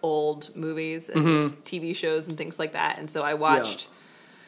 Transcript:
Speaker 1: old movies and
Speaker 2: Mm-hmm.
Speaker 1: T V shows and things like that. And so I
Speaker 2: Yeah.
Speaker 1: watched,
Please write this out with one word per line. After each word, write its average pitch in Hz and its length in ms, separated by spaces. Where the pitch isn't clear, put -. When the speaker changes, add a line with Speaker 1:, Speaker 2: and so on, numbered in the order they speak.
Speaker 1:
old 151 520
movies 160 540
and 156 180
Speaker 2:
Mm-hmm. 151 380
Speaker 1:
T 185 160
V 165 140
shows 160 340
and 156 100
things 156 220
like 160 140
that. 160 260
And 156 100
so 156 120
I 147 80
Speaker 2:
Yeah. 151 40
Speaker 1:
watched, 151 540